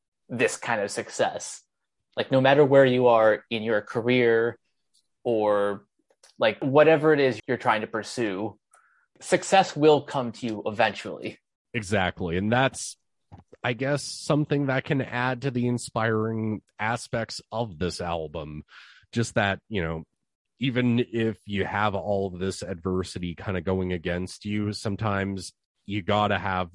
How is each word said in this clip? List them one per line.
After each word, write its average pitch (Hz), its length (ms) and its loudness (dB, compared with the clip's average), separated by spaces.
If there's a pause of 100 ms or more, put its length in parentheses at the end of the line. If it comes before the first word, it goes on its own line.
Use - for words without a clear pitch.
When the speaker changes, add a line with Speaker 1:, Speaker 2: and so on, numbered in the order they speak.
(300)
Speaker 1:
this 120 260 0
kind 117 240 -2
of 101 100 -2
success. - 720 -4 (540)
Like, 120 160 -4
no 135 80 4
matter 139 240 6
where 139 220 8
you 123 220 4
are 110 420 6
in 117 120 -2
your 110 200 0
career 117 760 2 (680)
or, 104 600 0 (540)
like, 113 200 0
whatever 151 540 6
it 143 60 4
is 131 260 2
you're 123 120 -2
trying 110 240 0
to 110 60 -6
pursue, 107 680 -6 (640)
success 185 560 2
will 147 280 6
come 127 280 -4
to - 140 -10
you 107 200 -6
eventually. 104 720 -2 (340)
Speaker 2:
Exactly. 92 640 -2
And 101 120 0
that's, 127 460 0 (680)
I 123 120 -2
guess, 135 320 -4
something 147 600 -2
that 131 180 -2
can 139 160 0
add 123 400 -4
to 135 100 -2
the 123 160 0
inspiring 110 960 -2 (180)
aspects 113 600 -4 (100)
of 110 280 -6
this 85 200 -4
album. 78 640 -8 (480)
Just - 240 -2
that, 98 240 0 (100)
you 104 140 -2
know, 82 220 -6 (540)
even 123 520 0
if 113 340 -2
you 98 200 -2
have 104 280 0
all 98 320 -2
of 90 140 -8
this 95 240 -6
adversity 90 720 -6
kinda 95 260 -6
going 92 320 -2
against 87 500 -6
you, 104 300 -4
sometimes 98 800 -4 (320)
you 101 160 -6
gotta 101 380 2
have 92 360 -4